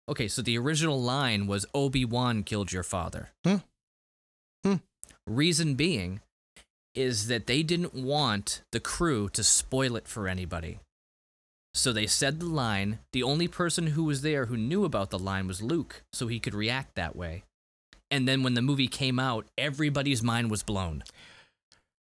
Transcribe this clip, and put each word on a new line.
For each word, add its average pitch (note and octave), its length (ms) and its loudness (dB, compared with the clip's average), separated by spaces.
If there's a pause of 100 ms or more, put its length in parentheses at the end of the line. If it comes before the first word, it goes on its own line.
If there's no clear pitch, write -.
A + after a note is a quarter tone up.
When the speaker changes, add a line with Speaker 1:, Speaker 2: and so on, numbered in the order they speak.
Speaker 1:
Okay, C3+ 180 -2
so A#2+ 160 -4
the A#2 160 0
original D3 420 2
line A#2+ 460 2
was, G2 260 0
"Obi-Wan B2 720 0
killed G2+ 300 -2
your F#2 100 -2
father." - 480 -6 (160)
Speaker 2:
Huh. F#3+ 140 4 (1040)
Hmm. G3 100 4 (520)
Speaker 1:
Reason D3 500 2
being G#2+ 440 0 (760)
is A#2+ 340 0
that A#2 180 -2
they C#3 160 4
didn't F3 320 0
want C3 680 0 (100)
the A2+ 80 -2
crew B2 500 0
to A2 140 0
spoil C3 500 2
it - 140 -8
for G#2 180 -6
anybody. F2 540 -4 (920)
So - 200 2
they G#2+ 160 2
said D3+ 320 2
the F3 60 -4
line, A2+ 520 0 (140)
the B2+ 100 0
only D3 240 2
person E3+ 420 0
who D3+ 140 2
was C#3+ 200 0
there C#3+ 240 0
who A#2+ 100 -4
knew D#3 280 2
about A2 260 0
the G2+ 100 -2
line F#2+ 260 -2
was F#2+ 160 -6
Luke, C#3+ 400 -2 (100)
so B2 140 -4
he A2+ 140 -2
could G2+ 140 -4
react A2+ 420 -2
that E2+ 180 -4
way. E2+ 300 -8 (680)
And C3+ 160 2
then C3+ 160 2
when B2+ 120 2
the A#2 80 2
movie C3+ 260 2
came B2+ 320 0
out, A#2+ 260 0 (100)
everybody's C#3 640 0
mind A#2 300 2
was G#2 140 -2
blown. F2 400 -2 (1000)